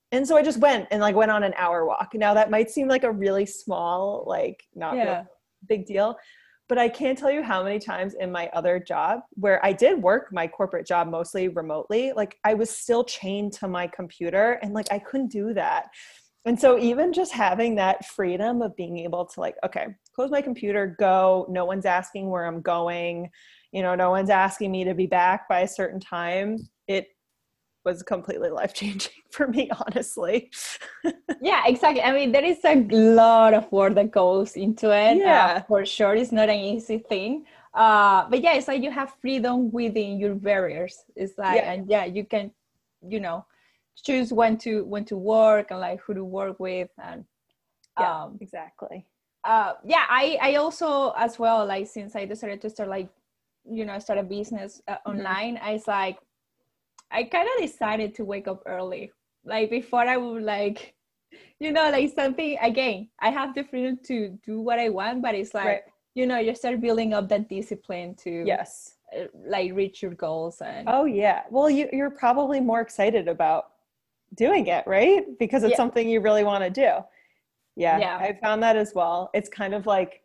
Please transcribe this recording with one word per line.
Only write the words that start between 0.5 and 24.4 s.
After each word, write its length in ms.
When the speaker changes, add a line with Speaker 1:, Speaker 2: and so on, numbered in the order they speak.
Speaker 1:
went 300
and, 120
like, 140
went 140
on 140
an 120
hour 300
walk. 300
Now, 180
that 160
might 220
seem 160
like 160
a 80
really 340
small, 800
like, 380
not 220
real 100
Speaker 2:
Yeah. 180
Speaker 1:
big 180
deal, 320
but 120
I 100
can't 260
tell 140
you 140
how 200
many 140
times 380
in 160
my 220
other 260
job 400
where 300
I 100
did 280
work 300
my 160
corporate 400
job 220
mostly 380
remotely, 640
like, 300
I 120
was 160
still 320
chained 500
to 140
my 180
computer 680
and, 100
like, 180
I 60
couldn't 340
do 220
that. 360
And 140
so 200
even 340
just 200
having 420
that 300
freedom 580
of 120
being 240
able 260
to, 160
like, 240
okay, 220
close 160
my 100
computer, 560
go, 520
no 160
one's 200
asking 440
where 160
I'm 160
going, 680
you 100
know, 100
no 160
one's 220
asking 400